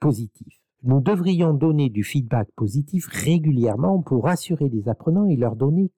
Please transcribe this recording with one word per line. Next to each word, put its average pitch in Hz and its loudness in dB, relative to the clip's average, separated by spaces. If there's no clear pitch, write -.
positif. 117 -4
Nous 131 4
devrions 175 2
donner 147 2
du 104 -2
feedback 120 -2
positif 143 -4
régulièrement 151 0
pour 127 0
rassurer 160 -2
les 110 -4
apprenants 170 0
et 165 2
leur 117 0
donner 151 0